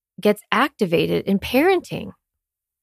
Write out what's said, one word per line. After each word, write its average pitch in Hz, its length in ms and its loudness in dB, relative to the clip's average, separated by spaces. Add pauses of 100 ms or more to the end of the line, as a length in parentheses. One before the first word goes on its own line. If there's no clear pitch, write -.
(220)
gets 208 300 2
activated 175 760 0
in 196 140 0
parenting. 277 720 -2 (720)